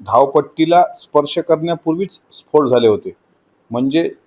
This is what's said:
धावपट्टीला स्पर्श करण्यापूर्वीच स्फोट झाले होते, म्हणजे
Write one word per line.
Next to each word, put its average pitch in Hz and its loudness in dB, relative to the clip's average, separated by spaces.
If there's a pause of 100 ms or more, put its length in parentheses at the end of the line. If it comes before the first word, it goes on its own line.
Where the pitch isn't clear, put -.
धावपट्टीला 139 0 (120)
स्पर्श - -4
करण्यापूर्वीच 165 -4 (120)
स्फोट - -2
झाले 120 2
होते, 98 -2 (580)
म्हणजे 135 -2 (160)